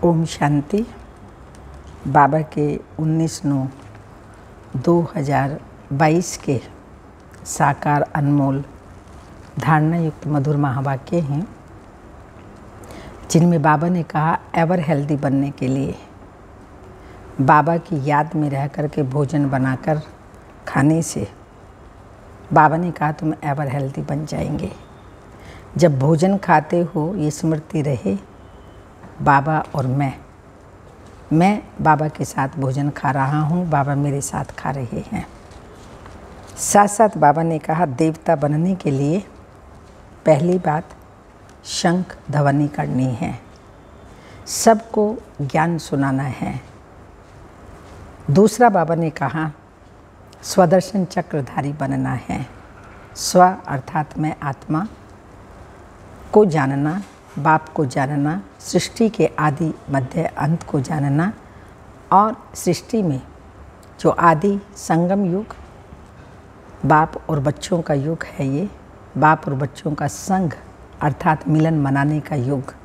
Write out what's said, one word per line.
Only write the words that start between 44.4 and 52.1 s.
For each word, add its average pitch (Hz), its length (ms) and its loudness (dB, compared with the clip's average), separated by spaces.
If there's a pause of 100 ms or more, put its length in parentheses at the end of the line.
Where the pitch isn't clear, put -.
सबको 220 600 2 (360)
ज्ञान 160 360 0
सुनाना 139 440 -2
है।" 131 380 -6 (1700)
दूसरा 214 400 6
बाबा 170 240 2
ने 160 180 0
कहा, 151 380 -4 (920)
स्वदर्शन 185 600 4
चक्रधारी 143 680 -4
बनना 135 500 -4